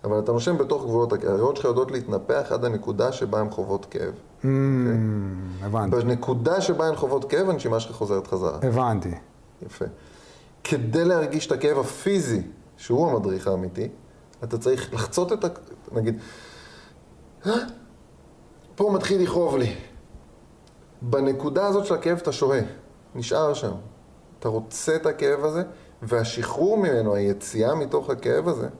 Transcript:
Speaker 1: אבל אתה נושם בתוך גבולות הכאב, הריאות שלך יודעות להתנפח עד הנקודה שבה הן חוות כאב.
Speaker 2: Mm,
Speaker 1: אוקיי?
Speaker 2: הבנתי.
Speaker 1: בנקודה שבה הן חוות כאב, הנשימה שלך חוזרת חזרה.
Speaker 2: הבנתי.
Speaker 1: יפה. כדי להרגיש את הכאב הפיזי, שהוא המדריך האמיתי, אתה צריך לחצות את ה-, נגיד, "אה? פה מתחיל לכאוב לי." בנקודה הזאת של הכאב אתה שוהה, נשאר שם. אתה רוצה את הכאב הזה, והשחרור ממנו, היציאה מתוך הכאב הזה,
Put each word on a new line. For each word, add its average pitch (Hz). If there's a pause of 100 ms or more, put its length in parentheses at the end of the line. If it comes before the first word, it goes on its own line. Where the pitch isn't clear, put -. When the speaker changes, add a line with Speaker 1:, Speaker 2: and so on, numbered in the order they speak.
Speaker 1:
אבל 107
אתה 117
נושם 135
בתוך 139
גבולות 117
הכאב, 90
הריאות 117
שלך 139
יודעות 127
להתנפח 123
עד 123
הנקודה 110
שבה 107
הן 107
חוות 98
כאב. -
Speaker 2:
Mm, -
Speaker 1:
אוקיי? 110
Speaker 2:
הבנתי. 107
Speaker 1:
בנקודה 123
שבה 160
הן 151
חוות 139
כאב, 180
הנשימה 120
שלך 113
חוזרת 98
חזרה. 87
Speaker 2:
הבנתי. 113 (540)
Speaker 1:
יפה. - (760)
כדי 143
להרגיש 156
את -
הכאב 139
הפיזי, 135 (360)
שהוא 143
המדריך 98
האמיתי, 92 (560)
אתה 117
צריך 131
לחצות 175
את -
ה-, 175 (440)
נגיד, 113 (1300)
"אה? 202 (1200)
פה 202
מתחיל 190
לכאוב 170
לי." 110 (1300)
בנקודה 139
הזאת 202
של 180
הכאב 170
אתה 147
שוהה, 131 (540)
נשאר 147
שם. 110 (680)
אתה 120
רוצה 113
את 160
הכאב 143
הזה, 160 (380)
והשחרור 120
ממנו, 117
היציאה 104
מתוך 143
הכאב 131
הזה, 117 (120)